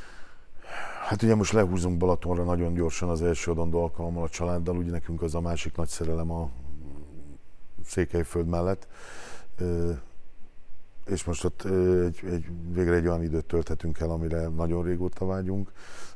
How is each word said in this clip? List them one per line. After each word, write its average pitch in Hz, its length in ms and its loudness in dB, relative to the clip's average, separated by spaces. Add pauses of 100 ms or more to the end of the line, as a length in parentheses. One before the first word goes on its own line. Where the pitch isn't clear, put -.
(1080)
Hát 104 140 0
ugye 113 140 6
most 104 160 2
lehúzunk 90 460 4
Balatonra 87 460 2
nagyon 87 300 2
gyorsan 85 360 0
az 82 120 0
első 85 300 2
adandó 85 300 2
alkalommal 85 420 0
a 82 60 0
családdal, 87 480 0
ugye 85 140 0
nekünk 85 300 0
az 80 140 0
a 85 60 0
másik 85 340 0
nagy 82 120 2
szerelem 82 440 0
a 82 180 -2 (1400)
Székelyföld 85 640 0
mellett. 87 400 0 (680)
Ö, 87 340 2 (1120)
és 92 180 -2
most 85 200 -2
ott, - 200 -2
ö, 92 420 4
egy, 85 140 -2 (120)
egy, 85 140 -2 (280)
végre 87 220 4
egy 85 120 4
olyan 85 160 2
időt 80 220 0
tölthetünk 82 540 2
el, 82 100 0
amire 82 380 0
nagyon 82 360 2
régóta 90 420 0
vágyunk. 95 460 0 (440)